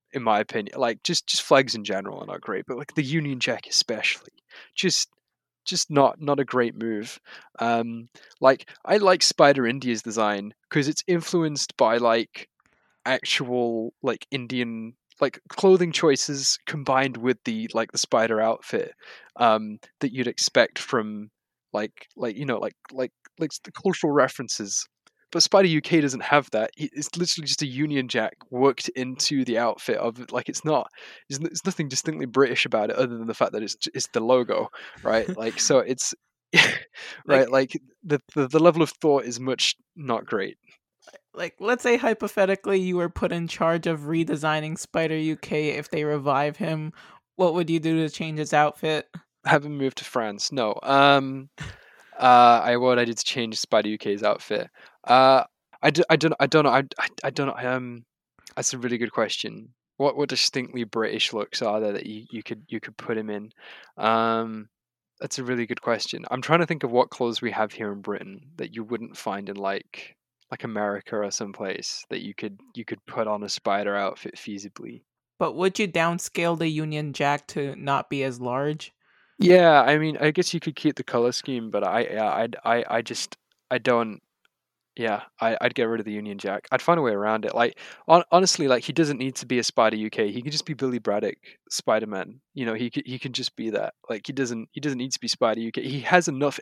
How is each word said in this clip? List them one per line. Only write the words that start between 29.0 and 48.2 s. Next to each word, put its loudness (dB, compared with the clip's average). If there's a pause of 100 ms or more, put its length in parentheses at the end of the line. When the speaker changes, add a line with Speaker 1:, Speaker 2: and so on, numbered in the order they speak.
Speaker 1:
the 0
outfit 0
of, -4
like, -4
it's -6
not, 0 (420)
it's -8
n-, -4
it's -6
nothing -4
distinctly -4
British 2
about 0
it -2
other 2
than -8
the -4
fact 2
that -4
it's -6
j-, -8
it's -6
the 0
logo, 2 (340)
right? 0
Speaker 2:
<laughs> -6
Speaker 1:
Like, -6
so 4
it's, -2 (200)
<laughs> -12
right, 2
Speaker 2:
Like -6
Speaker 1:
like, 0 (220)
the, 0 (140)
the, 2
the 4
level 6
of 0
thought 2
is -8
much -2 (200)
not -4
great. -4 (760)
Speaker 2:
Like, -8
let's -2
say 4
hypothetically 0
you 0
were 0
put -4
in -4
charge 0
of -2
redesigning -2
Spider -2
U -2
K -2
if -6
they -2
revive 0
him. -4 (440)
What 4
would 0
you 2
do 2
to -6
change -8